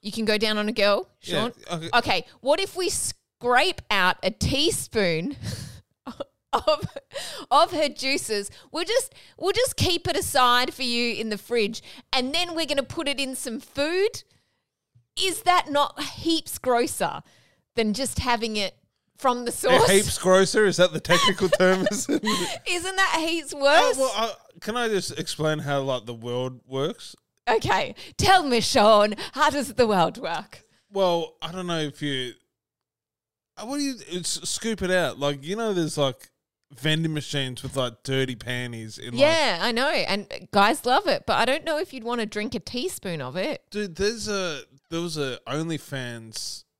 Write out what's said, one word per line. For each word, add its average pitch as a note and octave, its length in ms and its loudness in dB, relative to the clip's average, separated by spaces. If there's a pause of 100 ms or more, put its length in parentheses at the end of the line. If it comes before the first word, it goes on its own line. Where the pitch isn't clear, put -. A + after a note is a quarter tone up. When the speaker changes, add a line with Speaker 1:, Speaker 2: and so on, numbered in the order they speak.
Speaker 1:
You G3+ 100 -8
can A3+ 140 -4
go G#3+ 140 2
down G#3+ 180 0
on G#3 100 -2
a G#3+ 60 -2
girl, G#3 340 2 (140)
Speaker 2:
Yeah, F3 280 -2
Speaker 1:
Sean? - 40 -18 (180)
Speaker 2:
okay. E3 220 -6
Speaker 1:
Okay, A3+ 320 2 (160)
what C#4 180 2
if G4 160 -6
we F4+ 140 -2
scrape - 920 -2 (100)
out F#3 320 2
a F#3 80 0
teaspoon A3+ 1040 -2 (680)
<laughs> - 480 -14
of, D4+ 340 0 (640)
of D4+ 200 6
her D4+ 180 0
juices? A3+ 600 -4 (220)
We'll E4 140 -4
just, A4+ 280 -2 (240)
we'll F#4 160 -2
just A#4+ 220 0
keep E4+ 320 0
it B3 100 0
aside B3+ 560 4
for C4 100 -8
you A#3+ 320 0
in A3 140 -6
the G#3 80 -4
fridge, A3+ 440 -2 (320)
and C4 200 0
then F4 220 -2
we're D#4+ 100 -2
gonna C#4 180 -2
put D4 240 -6
it C#4 120 -2
in C4 160 -4
some B3 240 -8
food. F4+ 640 -2 (960)
Is F#4+ 240 -2
that F4 260 4
not C#4+ 320 0
heaps - 560 -4
grosser A#3+ 640 0 (540)
than A3 180 2
just B3+ 260 -4
having A#3 360 -2
it G3+ 200 -4 (420)
from B3 280 0
the G3+ 60 -4
Speaker 2:
Yeah, B3+ 280 4
Speaker 1:
source? - 100 6
Speaker 2:
heaps F#3+ 300 4
grosser? F#3+ 480 6
Is E3+ 100 0
that F3 160 6
the D#3 60 -4
technical F3+ 500 4
term? F#3 380 4
<laughs> - 40 0
Speaker 1:
Isn't F#4+ 1040 -2
that F4+ 320 2
heaps E4 260 -4
Speaker 2:
Uh, D4+ 40 -10
Speaker 1:
worse? C#4 400 6
Speaker 2:
well, C4 180 2
uh, A3 160 -2 (300)
can A3 160 -4
I A#3+ 120 0
just F#3 300 -2
explain D#3 400 -2
how, C#3 220 -2
like, B2+ 240 -2
the A#2+ 80 -10
world B2 540 -6
works? C3+ 480 -6 (340)
Speaker 1:
Okay. G3+ 460 0 (220)
Tell F#4 260 6
me, B3 160 2
Sean, G#3+ 560 6 (180)
how D4 160 4
does C4+ 260 -2
the B3 120 6
world F#3 300 2
work? - 460 -8 (280)
Speaker 2:
Well, F3 500 0
I D#3 100 -10
don't F#3 140 -8
know E3+ 140 -2
if D3+ 220 -6
you, C3 320 -4 (1200)
uh, G#3+ 100 -14
what C4+ 120 -6
do D4 60 -2
you, C#4 120 -2 (120)
it's F3 420 -6
scoop - 320 -4
it F#3 100 0
out. E3 260 0
Like, C#3 260 -2
you E3+ 120 -4
know, A3 180 -2
there's, E3 240 0
like, C3+ 320 0 (460)
vending D#3 380 0
machines C3+ 500 -6
with, C3+ 140 -8
like, B2 260 -4
dirty C3+ 320 0
panties A#2+ 600 -8
in, - 160 -12
like A#3+ 80 2
Speaker 1:
Yeah, C#4+ 400 2
I A3+ 100 0
know. A#3+ 180 0
And G3+ 380 -2 (240)
guys G#3 340 4
love C#4+ 220 2
it, G3+ 180 0
but F#3 120 2
I - 80 4
don't D4 180 0
know D#4 160 -2
if F4 140 -8
you'd C4 100 -12
wanna A#3 220 -4
drink G#3 280 -6
a A3 60 -4
teaspoon G3+ 600 -8
of B2+ 160 -8
it. B3 340 -6
Speaker 2:
Dude, G#3 240 -6
there's G#3 320 -2
a, F#3 340 -4 (280)
there E3 120 -4
was E3+ 160 -6
a C3+ 300 -4
OnlyFans B2+ 1160 -8 (140)